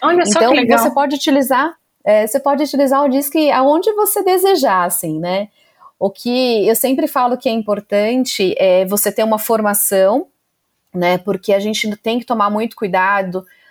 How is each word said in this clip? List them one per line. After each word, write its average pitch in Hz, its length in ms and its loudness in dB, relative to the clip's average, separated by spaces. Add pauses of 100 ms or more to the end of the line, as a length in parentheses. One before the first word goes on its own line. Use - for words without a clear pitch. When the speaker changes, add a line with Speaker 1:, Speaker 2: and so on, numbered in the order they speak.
Speaker 1:
Olha 330 240 2
só 311 140 2
Speaker 2:
Então, 330 120 4
Speaker 1:
que 294 80 2
legal. 233 180 4
Speaker 2:
você 311 120 2
pode 285 240 0
utilizar, 277 600 0 (300)
é, 214 220 2
você 269 140 -2
pode 285 240 0
utilizar 277 400 2
o 285 40 2
disque 285 440 0
aonde 294 400 2
você 415 320 -2
desejar, 349 640 2
assim, 160 340 -6
né? 190 280 -4 (520)
O 190 100 0
que 240 560 -2
eu 220 80 2
sempre 269 320 -2
falo 247 300 -2
que 254 120 -4
é 226 40 0
importante 214 1080 -2
é 190 280 4
você 202 260 -2
ter 220 100 -2
uma 220 160 0
formação, 208 880 0 (680)
né? 180 260 0
Porque 196 340 -4
a 196 80 2
gente 214 380 -4
tem 233 200 -4
que 233 80 -8
tomar 214 240 -2
muito 214 240 -4
cuidado 185 720 -2 (240)